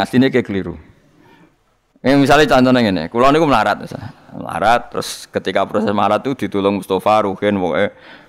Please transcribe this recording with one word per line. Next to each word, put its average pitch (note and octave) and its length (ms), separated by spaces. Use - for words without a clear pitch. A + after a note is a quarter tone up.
asline B2+ 260
kowe B2 160
keliru. F2+ 300
Eh, B2+ 100
misalnya C#3+ 460
contohnya B2+ 240
ngene, F#2 260
kula C3 240
niku D#3 160
melarat, G#2+ 320
misal. - 300
Melarat, A2 580
terus - 380
ketika G2 340
proses A3 240
melarat G#2 320
itu C3 240
ditulung G2+ 320
Mustafa, G#2 480
Ruhin, G2+ 320
pokoke F2+ 300